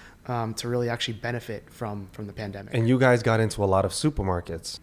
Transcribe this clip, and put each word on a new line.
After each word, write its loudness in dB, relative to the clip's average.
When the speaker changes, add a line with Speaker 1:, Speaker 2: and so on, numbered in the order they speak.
Speaker 1:
um, -2
to -8
really 0
actually -4
benefit -8
from, -8
from -10
the -14
pandemic. -10
Speaker 2:
And 2
you 6
guys 6
got 4
into 0
a 4
lot 4
of -2
supermarkets. -2